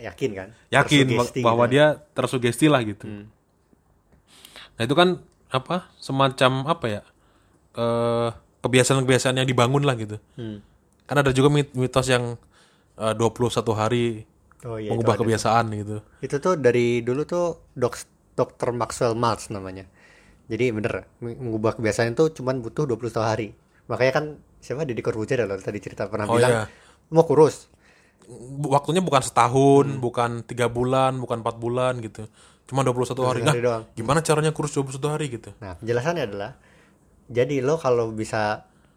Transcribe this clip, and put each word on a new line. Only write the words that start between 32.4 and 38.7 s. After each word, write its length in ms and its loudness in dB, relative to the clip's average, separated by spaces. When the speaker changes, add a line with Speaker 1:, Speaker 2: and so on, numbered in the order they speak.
Speaker 2:
Cuma 240 -2
dua 80 0
puluh 100 0
satu 220 -2
hari. 160 0
Speaker 1:
Dua 80 4
puluh 80 2
satu 0 -
hari 20 -2
Speaker 2:
Nah, 220 -2
Speaker 1:
doang. 0 -
Speaker 2:
gimana 240 0
caranya 320 0
kurus 160 -6
dua 160 -2
puluh 80 -12
satu 160 -6
hari 180 -6
gitu? 300 -12
Speaker 1:
Nah, 180 -14
penjelasannya 540 -2
adalah, 240 -10
jadi 320 0
lo 180 0
kalau 380 0
bisa 560 -4